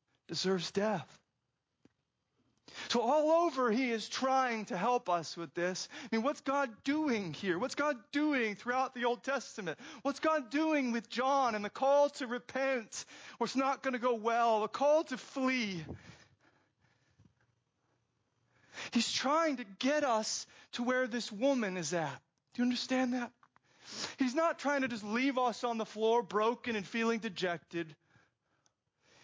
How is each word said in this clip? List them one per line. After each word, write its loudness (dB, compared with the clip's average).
deserves -2
death? -2
So 2
all 4
over 2
he 2
is -4
trying 0
to -6
help 0
us -2
with -8
this. -2
I -14
mean, 2
what's -2
God -2
doing 0
here? -2
What's -4
God 0
doing 0
throughout -2
the -2
Old 0
Testament? -4
What's -2
God 2
doing 2
with -4
John 2
and -2
the -4
call 4
to -6
repent, -4
or 0
it's -4
not 0
gonna -2
go 2
well, 4
the 0
call 4
to -6
flee? -2
He's 2
trying 2
to -8
get 2
us 0
to -6
where 2
this -4
woman 2
is -2
at. -2
Do 0
you -
understand 0
that? -6
He's 2
not 2
trying 0
to 0
just -6
leave 0
us 0
on 0
the -2
floor 2
broken 0
and -4
feeling 0
dejected. -6